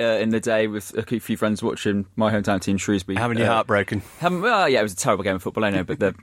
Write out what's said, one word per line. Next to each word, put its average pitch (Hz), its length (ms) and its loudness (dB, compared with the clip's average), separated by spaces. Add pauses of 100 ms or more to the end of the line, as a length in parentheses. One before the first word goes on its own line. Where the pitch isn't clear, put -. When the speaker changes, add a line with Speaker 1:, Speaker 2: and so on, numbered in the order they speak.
Speaker 1:
uh, - 20 -4
in 110 280 2
the 113 100 2
day 110 260 2
with 107 320 -6
a 113 220 -2
few 113 160 -4
friends 107 260 0
watching 101 440 -2 (100)
my 110 160 2
hometown 101 280 0
team, 98 160 0
Shrewsbury. 98 420 -2
Speaker 2:
Having 117 200 0
your 117 80 2
Speaker 1:
Uh, 117 80 4
Speaker 2:
heart 110 140 0
broken. 101 340 0 (160)
Speaker 1:
having, 175 240 -2
well, 202 260 2
yeah, 127 120 4
it - 20 2
was 104 120 -2
a - 20 -16
terrible 104 260 0
game 95 140 0
of 92 80 -8
football, 110 200 -2
I 104 60 2
know, 95 140 0
but 76 160 -6
the, 98 120 2 (100)